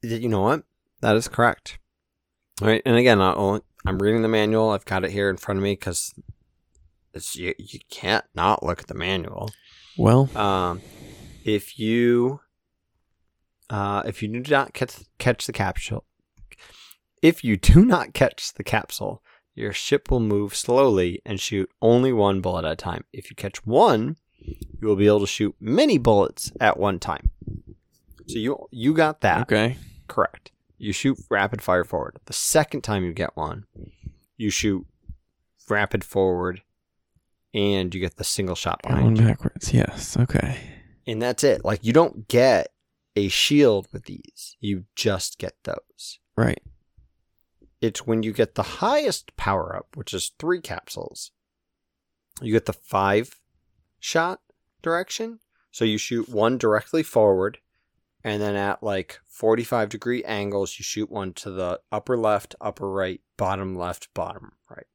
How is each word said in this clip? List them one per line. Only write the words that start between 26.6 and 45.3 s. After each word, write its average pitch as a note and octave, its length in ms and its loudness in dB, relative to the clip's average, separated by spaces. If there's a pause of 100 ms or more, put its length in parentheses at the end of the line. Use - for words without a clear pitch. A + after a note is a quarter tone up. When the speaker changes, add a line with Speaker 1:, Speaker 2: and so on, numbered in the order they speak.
Speaker 1:
at A2 180 4
one F#2+ 200 0
time. - 320 -8 (960)
So A#2 120 -8
you, A2+ 320 -6
you C3 240 0
got D#3 280 0
that. G2 200 2
Speaker 2:
Okay. A2+ 340 2 (300)
Speaker 1:
Correct. - 460 -4 (240)
You G#2+ 160 -6
shoot C3+ 260 -2 (120)
rapid G2+ 320 0
fire F2+ 220 2
forward. - 420 -6
The - 60 -14
second - 500 -2
time G2 220 -2
you E2+ 80 -4
get - 240 -6
one, D#2+ 280 -8 (720)
you G#2+ 140 -2
shoot G2 360 -2 (840)
rapid G#2 360 -2
forward, F2+ 580 -2 (920)
and G2 400 0
you F#2+ 60 -6
get F#2 160 -6
the G2+ 80 -10
single F#2 300 -4
shot - 280 -6
behind B2 200 0
Speaker 2:
Going A2+ 140 4
Speaker 1:
you. G#2+ 100 4
Speaker 2:
backwards, - 480 -2
yes. - 440 0
Okay. - 400 0 (480)
Speaker 1:
And A2 140 -6
that's B2 220 -2
it. A#2+ 220 2
Like, G#2 180 -2
you A2+ 100 0
don't C#3+ 360 4
get A#2+ 440 4 (440)
a G2+ 120 2
shield B2 640 4
with - 120 -14
these. - 560 -20
You G2+ 240 -4 (100)
just - 440 -2